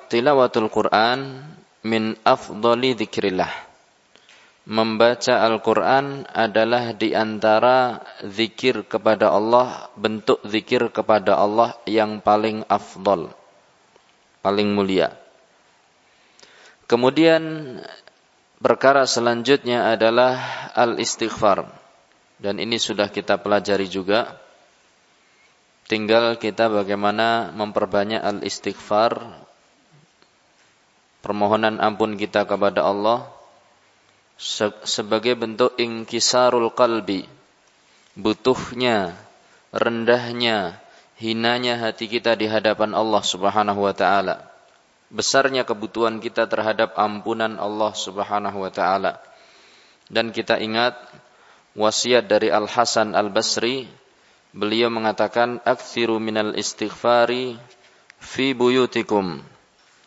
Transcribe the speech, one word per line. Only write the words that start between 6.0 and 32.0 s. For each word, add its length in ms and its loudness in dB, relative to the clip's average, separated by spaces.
adalah 640 0
di 160 -2
antara 880 2
zikir 640 -2
kepada 480 2
Allah, 640 2
bentuk 480 0
zikir 480 0
kepada 400 2
Allah 480 2
yang 400 -2
paling 480 2
afdal, 640 -2
paling 240 2
mulia. 400 2
Kemudian 560 4
perkara 400 6
selanjutnya 880 0
adalah 480 4
al-istighfar. 880 0
Dan 240 -6
ini 160 -2
sudah 320 -2
kita 320 -2
pelajari 480 0
juga. 480 -2
Tinggal 480 2
kita 320 0
bagaimana 800 0
memperbanyak 720 -2
al-istighfar, 1200 -4
permohonan 560 0
ampun 400 0